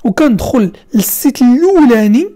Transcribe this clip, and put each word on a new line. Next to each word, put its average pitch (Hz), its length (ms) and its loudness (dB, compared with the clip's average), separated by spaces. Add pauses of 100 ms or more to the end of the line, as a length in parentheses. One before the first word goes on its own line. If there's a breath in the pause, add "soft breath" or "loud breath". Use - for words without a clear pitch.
وكندخل 226 680 -2 (220 loud breath)
للسيت - 480 -4
الاولاني 254 960 2